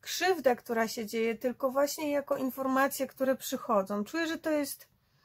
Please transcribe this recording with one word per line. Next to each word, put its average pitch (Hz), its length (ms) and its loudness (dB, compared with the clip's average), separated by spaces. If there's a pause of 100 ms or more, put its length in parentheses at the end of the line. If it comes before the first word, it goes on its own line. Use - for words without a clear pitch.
krzywdę, 320 560 2
która 226 320 -2
się 220 180 -6
dzieje, 226 280 0
tylko 254 360 -2
właśnie 285 400 0
jako 285 260 0
informacje, 262 720 0
które 254 300 0
przychodzą. 208 680 -2
Czuję, 330 220 -2
że 320 120 -2
to 320 120 -2
jest 294 380 -2 (360)